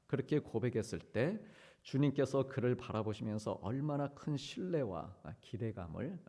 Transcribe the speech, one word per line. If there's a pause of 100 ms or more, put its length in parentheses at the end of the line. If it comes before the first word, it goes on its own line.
그렇게
고백했을
때 (440)
주님께서
그를
바라보시면서
얼마나
큰
신뢰와 (280)
기대감을 (100)